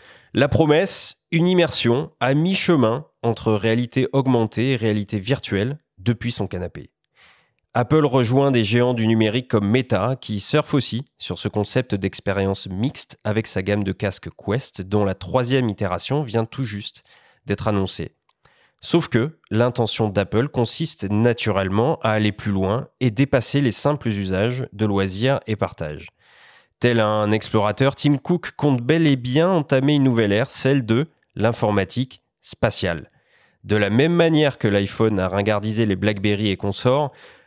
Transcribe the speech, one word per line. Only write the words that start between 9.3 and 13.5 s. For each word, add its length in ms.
comme 240
Meta, 500
qui 200
surfent 340
aussi 300
sur 200
ce 80
concept 480
d'expérience 720
mixte 560
avec 240
sa 160